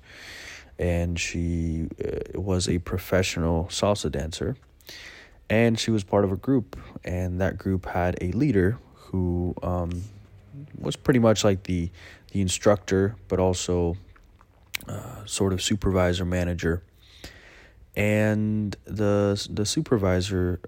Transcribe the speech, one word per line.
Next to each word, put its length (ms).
And 400
she, 720
uh, 380
was 300
a 80
professional 880
salsa 440
dancer. 460
And 320
she 120
was 120
part 220
of 60
a 40
group, 400
and 360
that 200
group 260
had 340
a 120
leader 480
who, 640
um, 440
was 200
pretty 240
much 240
like 220
the, 260
the 100
instructor, 720
but 120
also, 560
uh, 380
sort 280
of 80
supervisor, 640
manager. 560
And 800
the, 600
the 200
supervisor, 1000